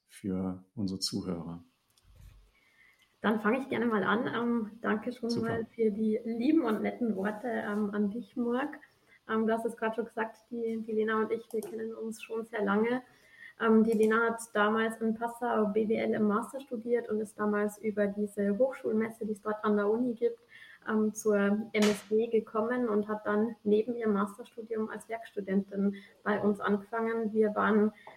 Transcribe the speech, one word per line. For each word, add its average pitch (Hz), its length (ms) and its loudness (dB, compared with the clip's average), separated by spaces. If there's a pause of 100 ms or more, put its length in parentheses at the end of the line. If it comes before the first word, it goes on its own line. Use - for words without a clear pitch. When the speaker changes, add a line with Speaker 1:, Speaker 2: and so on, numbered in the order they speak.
Speaker 1:
für 92 560 -6 (140)
unsere 95 240 -4
Zuhörer. 87 640 -6 (1600)
Speaker 2:
Dann 214 200 2
fange 220 180 2
ich 269 100 -6
gerne 226 180 0
mal 214 180 2
an. 240 280 0
Ähm, 233 380 -2 (100)
danke 220 320 -2
schon 233 160 -6
Speaker 1:
Super. 233 200 -2
Speaker 2:
mal 226 260 -4
für 220 160 2
die 214 340 0
lieben 240 380 2
und 214 200 0
netten 208 340 -2
Worte, 214 320 -4
ähm, 214 420 -2
an 208 220 0
dich, - 240 -10
Murk. 247 420 -2 (500)
Ähm, 220 200 2
du 220 40 4
hast 226 140 0
es 226 100 -4
gerade 226 200 -2
schon 226 80 -2
gesagt, 226 320 -6 (160)
die, 226 340 -4
die 226 60 -6
Lena 220 280 2
und 220 120 0
ich, 226 200 -4
wir 220 80 -2
kennen 226 340 -8
uns 220 280 -8
schon 226 240 -8
sehr 214 180 -4
lange. 226 380 2 (580)
Ähm, 220 220 6
die 226 80 4
Lena 220 300 4
hat 226 180 0 (140)
damals 220 480 2
in 226 140 0
Passau 233 580 0
B 214 160 2
W 220 80 2
L 220 180 0
im 214 140 2
Master 240 320 -2
studiert 240 480 -2
und 214 120 -2
ist 214 200 -8
damals 208 380 0
über 208 280 0
diese 202 500 0
Hochschulmesse, 220 720 0
die 214 60 -2
es 214 100 -10
dort 214 220 -4
an 214 120 4
der 202 120 2
Uni 233 260 0
gibt, 233 240 -2 (500)
ähm, 214 240 2
zur 214 240 2
M 202 360 2
S 208 360 2
G 220 200 2
gekommen 226 600 0
und 208 200 0
hat 214 180 -6
dann 214 380 0
neben 214 320 2
ihrem 220 160 0
Masterstudium 220 760 -4
als 214 200 -10
Werkstudentin 196 880 -2 (260)
bei 202 180 0
uns 202 200 0
angefangen. 226 720 -2
Wir 214 240 4
waren 208 360 4 (240)